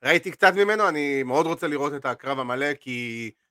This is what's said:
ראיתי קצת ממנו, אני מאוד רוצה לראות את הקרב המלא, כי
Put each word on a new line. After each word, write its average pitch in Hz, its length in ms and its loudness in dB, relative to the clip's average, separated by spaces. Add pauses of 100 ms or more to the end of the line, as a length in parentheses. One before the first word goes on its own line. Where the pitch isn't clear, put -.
ראיתי 165 280 2
קצת 185 220 6
ממנו, 202 360 2
אני 143 340 0
מאוד 135 220 2
רוצה 165 220 -4
לראות 147 260 -2
את 135 120 -8
הקרב 131 340 -4
המלא, 131 400 -4
כי 117 520 -8 (200)